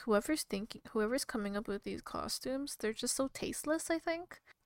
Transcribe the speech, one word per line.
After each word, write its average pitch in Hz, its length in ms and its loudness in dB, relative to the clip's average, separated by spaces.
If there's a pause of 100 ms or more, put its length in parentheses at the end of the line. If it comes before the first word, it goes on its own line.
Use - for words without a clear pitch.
whoever's 233 380 4
thinking, - 380 -4 (100)
whoever's 214 340 2
coming 202 320 -2
up 208 100 -2
with 202 160 -2
these 196 180 -4
costumes, - 760 -4
they're 220 160 0
just - 220 0
so 269 120 2
tasteless, - 640 0
I 330 80 2
think. 339 420 -4 (240)